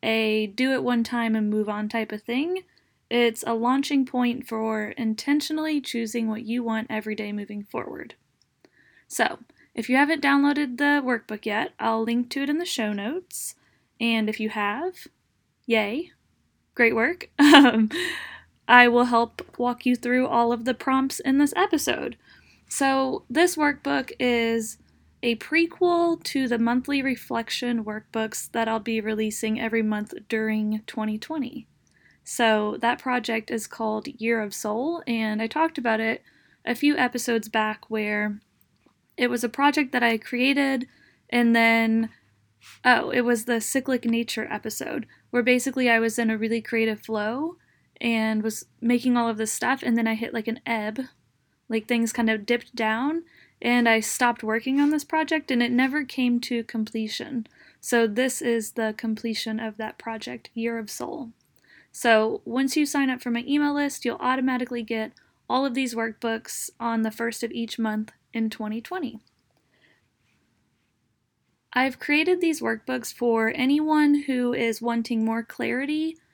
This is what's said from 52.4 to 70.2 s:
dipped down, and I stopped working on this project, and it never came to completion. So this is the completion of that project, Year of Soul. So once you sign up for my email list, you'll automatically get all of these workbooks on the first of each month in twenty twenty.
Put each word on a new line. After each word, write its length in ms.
dipped 260
down, 500
and 260
I 120
stopped 420
working 380
on 100
this 140
project, 480
and 100
it 100
never 320
came 380
to 220
completion. 840
So 280
this 340
is 300
the 260
completion 640
of 180
that 220
project, 560
Year 240
of 100
Soul. 400
So 520
once 320
you 120
sign 240
up 100
for 80
my 180
email 280
list, 280
you'll 160
automatically 640
get 300
all 160
of 120
these 180
workbooks 840
on 240
the 80
first 320
of 80
each 260
month 360
in 160
twenty 320
twenty. 380